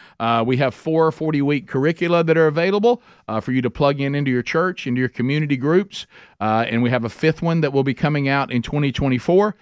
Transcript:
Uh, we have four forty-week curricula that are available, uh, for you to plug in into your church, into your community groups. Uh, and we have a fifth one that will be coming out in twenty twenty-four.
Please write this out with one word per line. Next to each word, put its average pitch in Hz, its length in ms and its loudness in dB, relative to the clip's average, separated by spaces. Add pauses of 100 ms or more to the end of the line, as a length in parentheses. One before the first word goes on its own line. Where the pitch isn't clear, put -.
(180)
Uh, 117 260 0
we 127 120 0
have 135 180 0
four 160 380 0
forty-week 147 560 -2
curricula 170 560 0
that 160 120 2
are 160 120 4
available, 196 540 0 (260)
uh, 110 120 -2
for 131 120 -4
you 127 100 0
to 123 80 0
plug 143 300 0
in 139 160 -2
into 139 160 0
your 123 100 0
church, 175 460 -4
into 123 100 -2
your 127 100 0
community 143 480 -2
groups. 165 520 -2 (320)
Uh, 110 280 0
and 117 140 0
we 120 80 2
have 120 140 0
a 117 40 -4
fifth 156 320 -2
one 165 200 0
that 143 120 0
will 139 120 2
be 135 100 -2
coming 147 340 0
out 139 220 0
in 120 120 -2
twenty 147 280 -2
twenty-four. 170 720 2